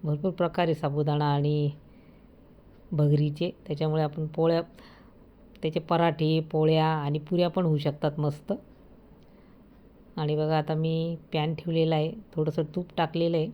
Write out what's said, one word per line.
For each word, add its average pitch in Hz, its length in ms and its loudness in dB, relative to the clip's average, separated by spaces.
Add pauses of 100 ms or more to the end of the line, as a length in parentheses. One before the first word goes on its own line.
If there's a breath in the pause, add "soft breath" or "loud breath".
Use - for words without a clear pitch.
भरपूर 151 280 -2
प्रकार 170 360 0
आहे 170 80 2
साबुदाणा 147 600 0
आणि 147 360 2 (1200 loud breath)
भगरीचे. 151 580 2 (160)
त्याच्यामुळे 156 360 0
आपण 156 240 -4
पोळ्या, 165 360 2 (1000 loud breath)
त्याचे 160 180 -2
पराठे, 160 600 2 (120)
पोळ्या 156 340 4
आणि 151 340 0
पुऱ्या 175 280 0
पण 180 160 0
होऊ 156 140 4
शकतात 147 420 -2
मस्त. 147 320 -2 (1600 loud breath)
आणि 151 200 -2
बघा, 156 220 0
आता 156 160 -2
मी 160 420 -2 (160)
पॅन 156 220 0
ठेवलेला 160 400 0
आहे, 156 180 0 (220)
थोडंसं 160 280 0 (120)
तूप 175 220 -6
टाकलेलं 170 400 0
आहे 160 180 0